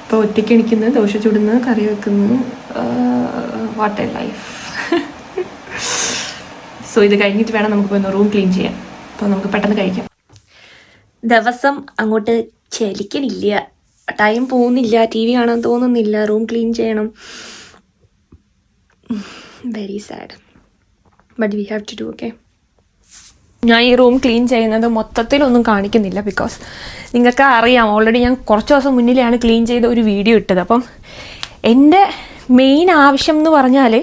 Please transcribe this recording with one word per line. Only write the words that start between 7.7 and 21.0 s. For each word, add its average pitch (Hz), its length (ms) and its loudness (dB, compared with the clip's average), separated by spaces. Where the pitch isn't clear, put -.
നമുക്ക് 202 180 0
പോയി 196 100 0
ഒന്ന് 190 160 -4
റൂം 208 160 2
ക്ലീൻ 190 240 0
ചെയ്യാൻ. - 180 -4
അപ്പൊ - 180 -6
നമുക്ക് 196 220 -4
പെട്ടെന്ന് 208 260 0
കഴിക്കാം. 185 260 -2
ദിവസം 240 420 0
അങ്ങോട്ട് 220 340 0
ചലിക്കണില്ല, 202 760 -4
ടൈം 214 200 0
പോകുന്നില്ല, 247 440 0
ടി 220 140 -2
വി 240 100 0
കാണാൻ 233 300 0
തോന്നുന്നില്ല, 240 480 0
റൂം 214 180 0
ക്ലീൻ 226 200 -2
ചെയ്യണം. 220 280 -2
Very 202 300 -10
sad. - 220 -16